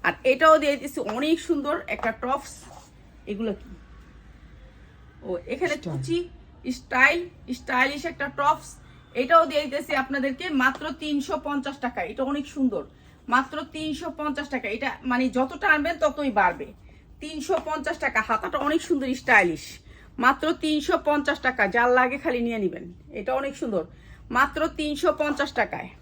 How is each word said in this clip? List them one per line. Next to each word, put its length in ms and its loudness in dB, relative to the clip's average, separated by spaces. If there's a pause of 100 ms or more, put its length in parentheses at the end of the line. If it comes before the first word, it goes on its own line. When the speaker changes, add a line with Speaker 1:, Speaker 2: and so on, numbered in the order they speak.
Speaker 1:
আর 80 2 (180)
এটাও 300 8
দিয়ে 180 2
দিচ্ছি 200 -8 (160)
অনেক 200 2 (120)
সুন্দর 260 0 (200)
একটা 160 -2 (120)
টপস। 300 -2 (800)
এগুলো 280 -4
কি? 100 -18 (1600)
ও, 40 -8 (240)
এখানে 220 -2
Speaker 2:
স্টাইল। 160 -8
Speaker 1:
কুচি 260 -2 (600)
স্টাইল, 400 2 (400)
স্টাইলিশ 440 0 (100)
একটা 140 -6 (120)
টপস। 300 0 (540)
এটাও 280 8
দিয়ে 140 2
দিতেছি 280 -4 (100)
আপনাদেরকে 440 -2 (160)
মাত্র 220 2 (180)
তিনশো 320 -2 (120)
পঞ্চাশ 380 -4
টাকা। 160 -4 (100)
এটা 120 -6 (100)
অনেক 120 -2 (100)
সুন্দর, 280 0 (520)
মাত্র 220 0 (180)
তিনশো 340 -6 (100)
পঞ্চাশ 360 -4
টাকা। 120 -4 (100)
এটা 120 -4 (220)
মানে 140 2 (140)
যতটা 360 -2
আনবেন 280 0
ততই 380 0
বাড়বে। 280 0 (540)
তিনশো 340 -2 (120)
পঞ্চাশ 360 -4
টাকা, 240 0
হাতাটা 380 -2
অনেক 220 2
সুন্দর 200 0 (140)
স্টাইলিশ, 420 4 (600)
মাত্র 200 4 (180)
তিনশো 320 0 (140)
পঞ্চাশ 380 0
টাকা। 160 0 (120)
যার 240 4
লাগে 260 2
খালি 220 0
নিয়ে 180 -2
নিবেন, 200 -4 (340)
এটা 220 -4
অনেক 200 -6
সুন্দর, 220 -2 (540)
মাত্র 240 2 (180)
তিনশো 320 2 (100)
পঞ্চাশ 300 0 (100)
টাকায়। 280 -4 (140)